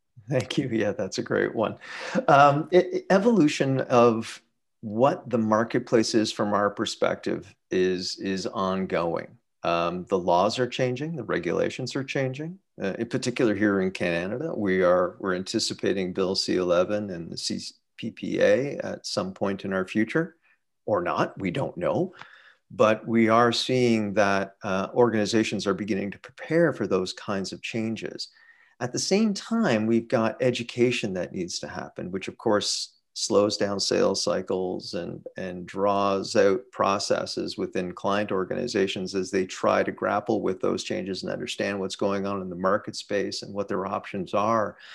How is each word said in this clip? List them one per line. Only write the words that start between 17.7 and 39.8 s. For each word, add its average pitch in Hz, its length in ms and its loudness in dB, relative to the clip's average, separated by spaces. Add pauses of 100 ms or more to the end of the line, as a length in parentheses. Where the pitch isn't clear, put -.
P 117 140 -10
P 92 300 -4
A 113 380 4
at 98 280 -8
some 95 260 -4
point 98 320 -4
in 101 80 -4
our 92 140 0
future, 110 500 0 (500)
or 101 160 2
not. 87 380 -2
We 90 100 -2
don't - 260 -4
know, - 380 -2 (560)
but 110 360 2
we 113 220 4
are 117 220 6
seeing 117 640 2
that, 98 480 2
uh, 95 320 -2
organizations 110 720 2
are 95 80 2
beginning 98 380 -4
to - 80 -16
prepare 165 520 0
for 113 140 -4
those 92 260 0
kinds 98 400 -6
of 87 100 -12
changes. - 640 -6 (500)
At 123 140 -6
the 143 80 -4
same 208 340 2
time, 170 520 2
we've 113 220 2
got 113 320 0
education 120 720 0
that 87 180 -6
needs 87 260 -6
to 73 100 -10
happen, 85 440 -10
which 95 160 -6
of - 100 -12
course - 560 0 (240)
slows 104 380 2
down 101 240 -2
sales 95 420 2
cycles 92 720 -2
and, 85 320 -8 (100)
and 90 300 -8
draws 98 720 0
out 98 240 6 (100)
processes 98 880 -2
within 92 340 -4
client 101 380 -2
organizations 95 840 -2
as 92 140 -2
they 95 140 0
try 98 380 2